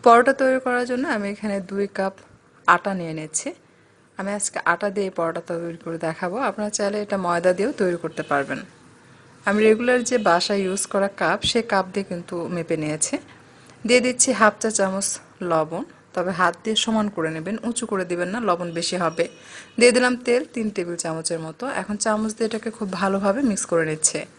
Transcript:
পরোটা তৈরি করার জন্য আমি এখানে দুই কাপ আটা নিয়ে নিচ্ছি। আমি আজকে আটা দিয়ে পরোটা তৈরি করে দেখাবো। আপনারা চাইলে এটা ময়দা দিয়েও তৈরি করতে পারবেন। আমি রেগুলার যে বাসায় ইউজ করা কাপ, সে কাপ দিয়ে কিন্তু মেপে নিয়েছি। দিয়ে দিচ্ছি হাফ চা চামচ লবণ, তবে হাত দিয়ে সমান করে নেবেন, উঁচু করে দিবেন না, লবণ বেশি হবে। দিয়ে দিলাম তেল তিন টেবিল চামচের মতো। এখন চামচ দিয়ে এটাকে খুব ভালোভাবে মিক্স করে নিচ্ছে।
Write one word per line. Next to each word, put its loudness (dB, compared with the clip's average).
পরোটা 8
তৈরি 2
করার -2
জন্য -4
আমি -2
এখানে -4
দুই -2
কাপ -2
আটা 4
নিয়ে -6
নিচ্ছি। -6
আমি -4
আজকে -4
আটা 2
দিয়ে -2
পরোটা -2
তৈরি -6
করে -6
দেখাবো। -4
আপনারা -4
চাইলে -2
এটা -2
ময়দা 2
দিয়েও 0
তৈরি 2
করতে -6
পারবেন। 0
আমি 2
রেগুলার 6
যে 0
বাসায় 4
ইউজ -2
করা 2
কাপ, 2
সে 2
কাপ 2
দিয়ে -2
কিন্তু -8
মেপে -2
নিয়েছি। -2
দিয়ে 6
দিচ্ছি 0
হাফ 4
চা -2
চামচ 0
লবণ, 0
তবে -2
হাত 2
দিয়ে -2
সমান 0
করে -2
নেবেন, -6
উঁচু -4
করে -2
দিবেন -2
না, -4
লবণ 0
বেশি -4
হবে। 0
দিয়ে 8
দিলাম 4
তেল 2
তিন -2
টেবিল -4
চামচের -4
মতো। -10
এখন -6
চামচ 0
দিয়ে -2
এটাকে -6
খুব -8
ভালোভাবে 0
মিক্স -2
করে 2
নিচ্ছে। 0